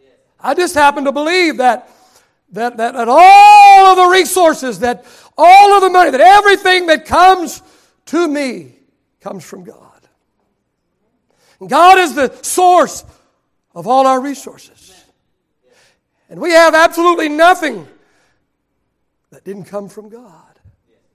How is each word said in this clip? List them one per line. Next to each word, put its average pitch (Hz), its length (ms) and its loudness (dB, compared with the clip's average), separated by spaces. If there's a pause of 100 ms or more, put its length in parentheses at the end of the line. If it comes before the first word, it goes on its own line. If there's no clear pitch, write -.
(420)
I 269 140 -6
just 349 200 -6
happen 285 300 -2
to 277 80 -6
believe 311 460 -4
that, 247 300 -4 (600)
that, 226 280 -12
that, 233 160 -8
that 233 140 -8
all 392 840 6
of 370 40 0
the 359 100 2
resources, 320 720 -2
that 240 260 -8 (320)
all 392 360 6
of 403 60 2
the 370 80 0
money, 359 220 0
that 262 100 -4
everything 370 680 2
that 311 180 -4
comes 349 560 0 (420)
to 339 240 -6
me 233 460 -10 (480)
comes 196 200 -18
from 190 220 -20
God. - 420 -20 (1500)
And 190 120 -18
God 349 260 2
is 339 180 -4
the 269 160 -4 (120)
source 359 600 -2 (720)
of 170 120 -18
all 262 200 -2
our 262 140 -2
resources. - 720 -18 (1300)
And 165 100 -20
we 311 120 -8
have 320 240 2
absolutely 330 560 -2
nothing 302 580 -2 (1400)
that - 120 -20
didn't 196 220 -18
come 202 240 -16
from 214 220 -20
God. 208 500 -20 (540)